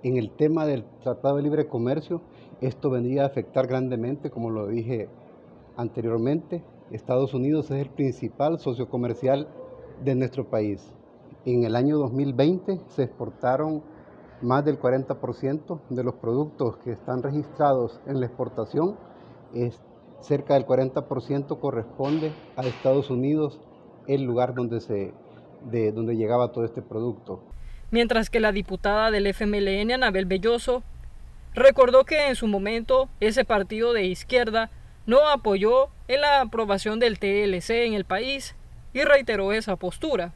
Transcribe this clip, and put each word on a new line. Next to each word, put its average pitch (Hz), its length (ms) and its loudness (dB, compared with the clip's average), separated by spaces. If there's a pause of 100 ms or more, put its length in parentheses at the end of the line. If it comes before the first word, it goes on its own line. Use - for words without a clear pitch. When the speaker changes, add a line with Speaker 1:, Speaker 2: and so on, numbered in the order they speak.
Speaker 1:
En 127 160 0
el 107 180 -4
tema 156 300 2
del 131 180 -2 (180)
Tratado 139 340 0
de 143 60 -2
Libre 151 240 0
Comercio, 147 540 -4 (400)
esto 131 300 -2
vendría 127 320 0
a 139 40 4
afectar 131 400 -2
grandemente, 127 600 -4
como 117 220 -6
lo 107 160 -4
dije 113 420 -4 (720)
anteriormente, 120 840 -2 (280)
Estados 135 420 -2
Unidos 143 380 0
es 139 100 -2
el 139 80 -4
principal 139 680 -2
socio 123 320 -6
comercial 127 580 0 (540)
de 131 120 0
nuestro 127 360 -2
país. 104 420 -2 (540)
En 123 180 2
el 110 100 0
año 139 220 2
dos 135 160 0
mil 135 220 -2
veinte 180 540 0
se - 160 -2
exportaron 135 760 -2 (600)
más 131 220 2
del 147 140 0
cuarenta 131 420 0
por 120 140 -6
ciento 151 540 -6
de 127 140 -4
los 120 140 -2
productos 127 600 -2
que 123 140 -8
están 127 300 -6
registrados 139 840 0
en 139 140 -2
la 123 60 0
exportación. 123 720 -4 (560)
Es, 120 260 -4 (400)
cerca 143 340 0
del 135 120 4
cuarenta 131 400 0
por 127 160 -4
ciento 139 380 -4
corresponde 143 720 -2 (240)
a 131 60 -6
Estados 135 460 2
Unidos, 143 520 0 (460)
el 139 180 0
lugar 123 280 0
donde 117 280 -2
se, 98 340 -4 (560)
de 110 220 2
donde 113 240 -2
llegaba 117 360 2
todo 117 120 -2
este 113 180 -8
producto. 110 600 -8 (460)
Speaker 2:
Mientras 233 380 2
que 226 120 2
la 214 120 4
diputada 208 580 0
del 202 180 2
F 196 160 -2
M 208 120 0
L 196 240 0
N, 226 140 0
Anabel 202 320 0
Belloso, 233 560 0 (720)
recordó 262 500 8
que 302 220 2
en 262 80 2
su 226 140 -2
momento 226 600 0 (120)
ese 226 240 2
partido 220 480 0
de 214 120 0
izquierda 220 680 0 (360)
no 277 220 6
apoyó 240 600 4 (200)
en 269 120 2
la 285 200 6
aprobación 214 580 -2
del 233 200 2
T 202 260 0
L 185 160 0
C 233 260 0
en 220 80 -2
el 196 100 -2
país 262 520 -4 (360)
y 262 100 -2
reiteró 233 500 4
esa 214 240 -2
postura. 202 600 -4